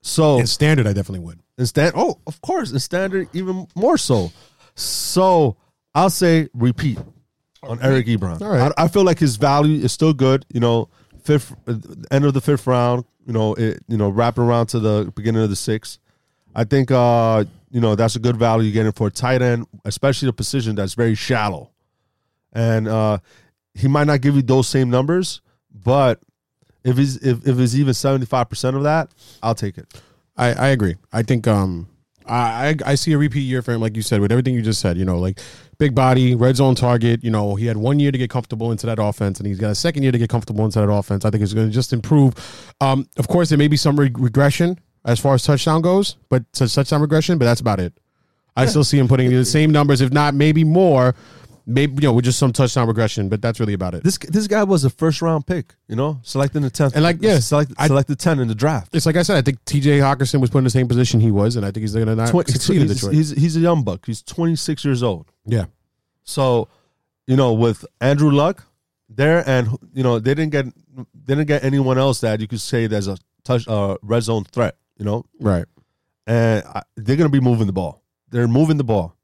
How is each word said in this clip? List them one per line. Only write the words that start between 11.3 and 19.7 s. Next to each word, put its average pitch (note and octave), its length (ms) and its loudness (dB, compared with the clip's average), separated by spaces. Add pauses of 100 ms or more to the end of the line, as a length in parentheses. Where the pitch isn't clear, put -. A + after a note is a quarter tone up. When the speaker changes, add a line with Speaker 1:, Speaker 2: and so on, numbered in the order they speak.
Speaker 1:
uh, A#2 80 -4 (360)
end C#3 140 2
of C#3 80 2
the C3+ 80 -2
fifth D3 260 -2
round. B2 380 0 (200)
You B2 60 -10
know, A2 220 0
it, A2 340 -4
you A#2 80 -4
know, G#2 140 0
wrapping A#2 340 0
around A#2 240 0
to A#2 120 -4
the G#2+ 360 -2
beginning A2 280 -2
of G#2+ 60 0
the G2 60 -2
sixth. - 420 -8 (560)
I A2+ 120 -2
think, C3+ 260 0
uh, A#2 540 2 (260)
you B2 80 -4
know, A2 160 2
that's A2 220 0
a - 20 -6
good A#2+ 160 -2
value A2+ 360 0
getting A2 200 0
for A2 160 -4
a G2 40 -4
tight B2 300 -2
end, A#2+ 240 0 (200)